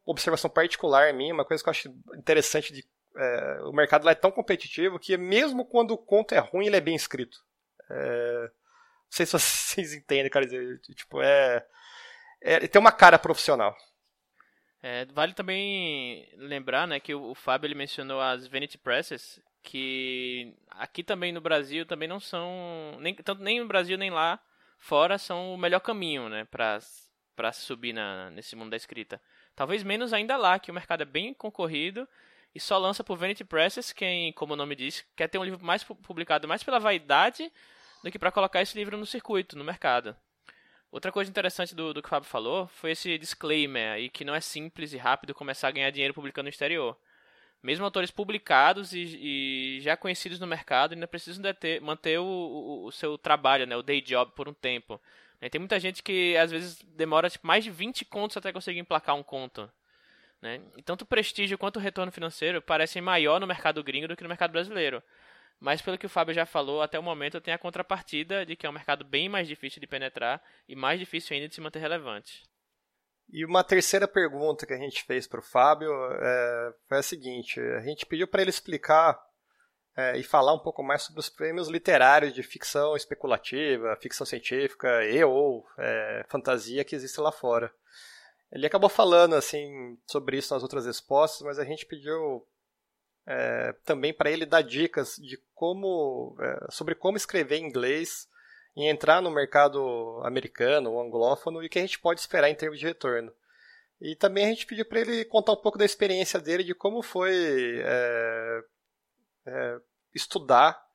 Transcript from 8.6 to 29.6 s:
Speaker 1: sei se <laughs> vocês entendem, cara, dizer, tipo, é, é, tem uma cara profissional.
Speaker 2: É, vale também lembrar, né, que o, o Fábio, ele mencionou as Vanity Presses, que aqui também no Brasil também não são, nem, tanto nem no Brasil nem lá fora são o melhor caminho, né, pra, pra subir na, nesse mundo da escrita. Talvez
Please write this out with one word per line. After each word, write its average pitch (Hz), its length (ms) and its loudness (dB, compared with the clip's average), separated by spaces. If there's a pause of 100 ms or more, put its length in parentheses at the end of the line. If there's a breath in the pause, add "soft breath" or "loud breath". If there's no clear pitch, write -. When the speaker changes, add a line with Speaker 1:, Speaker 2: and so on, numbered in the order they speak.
Speaker 1:
sei 170 160 0
se - 60 -4
<laughs> 170 60 4
vocês - 540 -2
entendem, 143 380 0
cara, 135 160 4
dizer, 127 340 -8 (160)
tipo, - 240 -8
é, 135 440 6 (760 loud breath)
é, 165 260 2
tem 202 140 8
uma 220 100 12
cara 175 280 12
profissional. 120 580 0 (1040 soft breath)
Speaker 2:
É, 123 240 -8
vale 151 260 -2
também 180 1040 -6
lembrar, 135 500 -2
né, 147 140 -4
que - 120 -10
o, 139 180 -8
o 127 40 -12
Fábio, 135 320 -2
ele 143 80 -4
mencionou 135 460 -6
as 127 260 -2
Vanity 135 320 -8
Presses, 127 640 -4 (200)
que 127 960 -8 (160)
aqui 127 320 -12
também 180 300 -4
no 170 80 -10
Brasil 156 440 -2
também 160 240 -8
não 196 120 -10
são, 175 800 -10
nem, 170 140 -4
tanto 196 280 -8
nem 214 180 -2
no 233 60 -8
Brasil 190 320 0
nem 196 100 -6
lá 170 300 0 (400)
fora 170 400 2
são 185 340 -8
o 180 60 -10
melhor 180 220 2
caminho, 165 480 -4
né, 107 200 -8
pra, 110 300 -2 (560)
pra 113 180 -4
subir 120 400 -10
na, 98 380 -8
nesse 95 240 -18
mundo 110 160 -14
da 113 60 -6
escrita. - 440 -14 (360 soft breath)
Talvez 180 260 -4